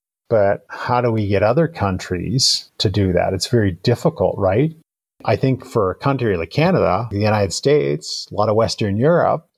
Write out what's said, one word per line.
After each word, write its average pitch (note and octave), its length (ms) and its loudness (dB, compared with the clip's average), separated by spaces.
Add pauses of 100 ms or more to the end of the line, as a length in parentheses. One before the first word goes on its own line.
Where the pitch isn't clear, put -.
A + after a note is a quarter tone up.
(280)
But G2+ 400 2
how - 320 -2
do B2 120 0
we G#2+ 160 -2
get G2 160 2
other C#3+ 240 2
countries F#2 1120 -4
to G#2+ 120 0
do F#2+ 220 2
that? F2+ 220 0
It's G2 120 -4
very G#2+ 240 2
difficult, G2 640 0
right? G#2+ 380 0 (500)
I A2+ 120 0
think C3 280 -2
for F#2+ 280 0
a - 20 -12
country A#2+ 420 -2
like E2 140 -6
Canada, A#2 600 2
the G2+ 60 -4
United G#2 340 0
States, D3 800 -2
a - 20 -12
lot G#2 140 0
of G#2 80 0
Western G#2+ 400 0
Europe, D3 500 2 (120)